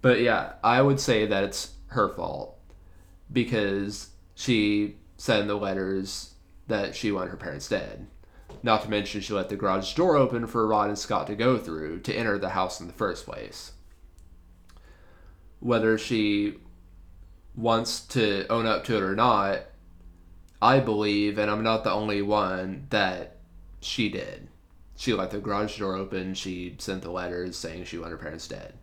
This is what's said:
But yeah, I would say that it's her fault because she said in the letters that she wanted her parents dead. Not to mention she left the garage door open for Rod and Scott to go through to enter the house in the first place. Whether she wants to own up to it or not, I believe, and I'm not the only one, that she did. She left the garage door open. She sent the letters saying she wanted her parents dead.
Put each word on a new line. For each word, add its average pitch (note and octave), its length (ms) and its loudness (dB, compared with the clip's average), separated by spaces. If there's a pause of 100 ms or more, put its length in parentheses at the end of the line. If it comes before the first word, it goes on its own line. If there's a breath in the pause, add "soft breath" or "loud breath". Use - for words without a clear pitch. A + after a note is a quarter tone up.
But B2 200 6
yeah, A2+ 320 2 (100)
I A#2+ 200 6
would C#3 160 6
say A2 260 4
that G2+ 180 2
it's - 300 -6 (140)
her G#2+ 220 2
fault - 500 -8 (720 soft breath)
because G#2 800 0 (240)
she G#2 640 2 (200)
said A2 240 2
in G#2 60 -2
the G2+ 80 0
letters F#2+ 800 -4 (320)
that G2+ 280 -2
she G#2+ 160 -2
wanted F#2 200 -4
her - 60 -12
parents D2+ 300 -10
dead. - 400 -4 (560 loud breath)
Not A2 200 4
to G#2+ 60 -10
mention G#2 300 -2
she G2+ 140 -6
left F#2+ 160 -2
the G#2 80 -4
garage F#2+ 360 -2
door E3+ 220 4
open A#2+ 320 2
for A2+ 180 0
Rod G#2 220 2
and G#2 100 -4
Scott F#2+ 300 -2
to G#2 80 -6
go A#2+ 220 2
through D#2+ 440 -6
to - 140 -4
enter A2 220 0
the F#2+ 120 -2
house F#2 300 -2
in F2 80 -12
the F2 60 -14
first G2 320 -4
place. - 480 -14 (1900 soft breath)
Whether A2 380 4
she G#2 580 2 (1000)
wants A2+ 520 2
to G#2 400 2
own A2+ 180 2
up G#2 200 2
to A2+ 100 2
it G2+ 80 4
or F#2+ 120 0
not, G#2 460 4 (1000)
I C3 180 8
believe, G#2 580 2
and G#2+ 140 2
I'm G#2+ 120 0
not A2+ 200 2
the G#2+ 80 2
only G#2 300 0
one, F#2+ 680 0
that F#2 480 -2 (440)
she - 280 -2
did. - 380 -8 (480)
She - 180 -2
left F#2+ 180 -2
the G#2 80 -4
garage G2+ 380 -4
door F#2+ 180 -2
open. F#2+ 400 -6
She F2+ 420 -8
sent F#2+ 240 -8
the E2+ 100 -10
letters F2+ 460 -6
saying E2 280 -10
she F2 120 -10
wanted E2 140 -10
her D#2+ 60 -10
parents D#2+ 300 -12
dead. G1+ 360 -14